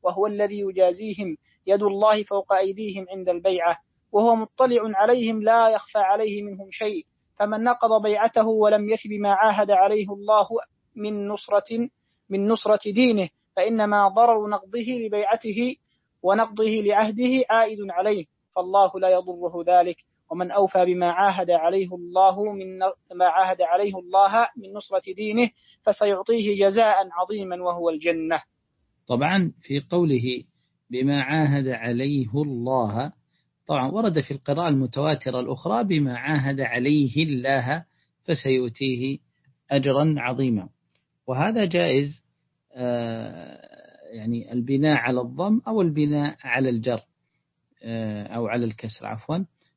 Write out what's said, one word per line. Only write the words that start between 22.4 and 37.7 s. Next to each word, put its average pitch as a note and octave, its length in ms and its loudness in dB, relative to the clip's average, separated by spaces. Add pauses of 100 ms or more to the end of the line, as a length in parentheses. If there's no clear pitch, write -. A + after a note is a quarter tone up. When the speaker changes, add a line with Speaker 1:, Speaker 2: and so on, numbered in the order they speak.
Speaker 1:
من F#3+ 340 -6
ن-، F#3 380 -4
ما F3+ 100 2
عاهد F3+ 360 2
عليه F#3 380 0
الله G3 480 4 (100)
من G3 160 -18
نصرة G3+ 280 -4 (140)
دينه G#3+ 340 0 (340)
فسيعطيه G3+ 840 0
جزاء G#3+ 280 4 (160)
عظيما F#3 520 -6
وهو F3 260 -2
الجنة. D#3+ 520 -2 (680)
Speaker 2:
طبعًا E3 440 0 (100)
في C#3 180 -4 (120)
قوله: C3 520 0 (460)
"بما C3+ 320 0
عاهد C#3+ 460 0
عليه B2 720 -4
الله"، B2+ 720 -2 (560)
طبعًا C#3 240 -2
ورد F#3+ 280 0
في C3+ 120 -6
القراءة C#3+ 380 -4
المتواترة C3+ 720 -2
الأخرى: E3+ 440 -4
"بما D3 340 0
عاهد C#3 440 -2
عليه C3 600 0
الله C3+ 640 -2 (380)